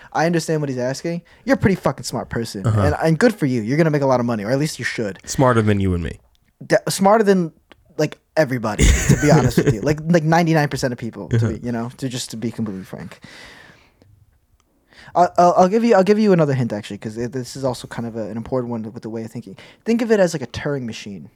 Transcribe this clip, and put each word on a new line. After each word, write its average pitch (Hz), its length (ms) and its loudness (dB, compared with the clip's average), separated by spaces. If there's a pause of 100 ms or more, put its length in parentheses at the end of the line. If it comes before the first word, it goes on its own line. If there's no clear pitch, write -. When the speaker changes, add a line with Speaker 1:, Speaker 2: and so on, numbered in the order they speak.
(140)
Speaker 1:
I 147 100 0
understand 160 380 0
what 139 80 -4
he's 127 80 -6
asking," 135 440 -6 (220)
you're 269 120 2
a - 20 -14
pretty 196 180 2
fucking - 280 -4
smart 107 260 -8
person. 113 360 -6
Speaker 2:
Uh-huh. 107 140 2
Speaker 1:
And, 143 220 2
and 160 160 2
good 233 160 4
for - 100 -4
you. 127 160 0
You're 117 160 -2
gonna 160 140 4
make 147 100 2
a 139 60 2
lot 131 140 4
of 120 40 0
money, 113 200 -2
or 107 60 -4
at 135 80 2
least 156 200 -4
you 123 80 -8
should. 101 320 -6 (100)
Speaker 2:
Smarter 127 320 4
than 104 180 2
you 95 140 0
and 87 100 -2
me. - 180 -8 (460)
Speaker 1:
De-, 156 220 2
smarter 196 360 4
than, 185 280 2 (460)
like, 151 200 -2 (160)
everybody, 120 500 0
to - 360 4
be 147 100 4
honest 143 280 4
with 143 160 2
you. 104 60 -4
Speaker 2:
<laughs> 120 80 -2
Speaker 1:
Like, 151 180 -2
like, 170 160 2
ninety-nine 160 480 2
percent 131 240 -4
of - 40 -10
people, 98 300 -10
to 120 100 0
be, 113 60 2
Speaker 2:
Uh-huh. 107 180 -2
Speaker 1:
you 120 100 -6
know, 117 260 -6
to - 100 -6
just 120 220 -8
to 113 80 -10
be 113 120 -6
completely 104 340 -8
frank. - 360 -16 (1900)
I'll, 180 220 4
I'll, 175 220 6
I'll 185 100 6
give 220 160 2
you, 233 100 4
I'll 190 100 6
give 208 140 4
you 214 140 4
another 156 220 4
hint, 120 180 0
actually, 104 260 -8
'cause 110 200 -10
it, 120 140 -6
this 127 240 -8
is 135 80 -6
also 127 220 -4
kind 117 220 -10
of 110 80 -12
a, 104 140 -8
an 110 80 -10
important 120 320 -4
one 117 120 -6 (100)
with 120 100 -14
the 110 80 -10
way 113 140 -8
of 107 60 -12
thinking. 180 260 -14 (280)
Think 233 160 0
of 226 100 -2
it 214 100 6
as, 175 120 4
like, 151 100 -6
a 151 40 -8
Turing 143 380 -6
machine. 104 500 -12